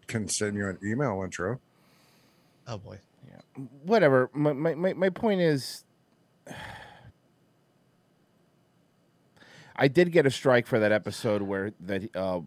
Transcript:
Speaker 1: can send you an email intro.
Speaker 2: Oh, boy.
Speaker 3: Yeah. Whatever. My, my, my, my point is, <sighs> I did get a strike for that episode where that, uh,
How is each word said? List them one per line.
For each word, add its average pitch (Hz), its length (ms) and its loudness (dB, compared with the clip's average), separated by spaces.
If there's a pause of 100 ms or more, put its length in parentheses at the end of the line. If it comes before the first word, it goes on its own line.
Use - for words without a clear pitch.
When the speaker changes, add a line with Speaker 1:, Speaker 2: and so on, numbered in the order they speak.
Speaker 1:
can 107 220 -6
send 104 260 -4
you 101 140 -4
an 90 160 -8
email 110 400 -2
intro. 92 340 -6 (1080)
Speaker 2:
Oh, 120 100 -12
boy. 98 220 -18 (280)
Speaker 3:
Yeah. - 380 -20 (200)
Whatever. 151 500 4
My, 147 180 2
my, 151 220 -2
my, 175 180 -2
my 185 160 0
point 190 320 0
is, 151 440 0 (640)
<sighs> - 80 -16 (3250)
I 131 120 4
did 170 220 4
get 160 160 6
a 131 40 6
strike 120 360 2
for 127 140 0
that 107 100 4
episode 104 520 0
where 98 380 -4
that, 98 360 -8
uh, 92 300 -4